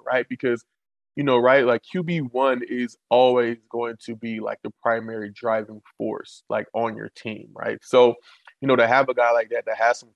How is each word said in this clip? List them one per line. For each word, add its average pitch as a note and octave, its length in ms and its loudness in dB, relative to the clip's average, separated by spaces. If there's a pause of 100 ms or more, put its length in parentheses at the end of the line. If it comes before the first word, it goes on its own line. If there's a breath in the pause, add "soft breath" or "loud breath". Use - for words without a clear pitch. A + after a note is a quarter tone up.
right? B2+ 240 -2
Because, A#2+ 340 -4 (540)
you C#3+ 80 -2
know, B2+ 120 4
right, B2+ 280 6
like, A#2+ 180 0
Q F#3 200 -6
B E3 180 -4
one B2+ 420 0
is B2 340 -6 (120)
always B2 480 4 (120)
going A#2 360 -6
to A#2 100 -10
be, A2+ 240 -8
like, A2 240 -8
the A2+ 80 -10 (100)
primary A2+ 480 -4
driving A2 520 -6 (160)
force, - 520 -10
like, A2 240 -4
on A2+ 220 -4
your G#2+ 140 -12
team, A2 440 -14
right? A2+ 280 -8
So, B2 340 4 (460 soft breath)
you C3+ 80 -4
know, B2+ 80 4
to A#2 100 4
have C3+ 220 2
a B2+ 40 -2
guy A#2+ 200 2
like A2+ 160 0
that, A#2 160 -6
that A2 120 -6
has A#2 220 2
some A#2 160 -20